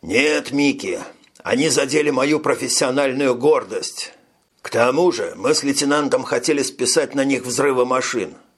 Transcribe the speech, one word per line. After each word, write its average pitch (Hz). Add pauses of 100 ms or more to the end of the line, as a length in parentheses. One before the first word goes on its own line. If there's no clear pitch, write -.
Нет, 139
Микки, 127 (420)
они 131
задели 147
мою 143
профессиональную 135
гордость. 117 (500)
К -
тому 131
же 107
мы -
с 147
лейтенантом 139
хотели 139
списать 135
на 135
них 131
взрывы 127
машин. 127 (220)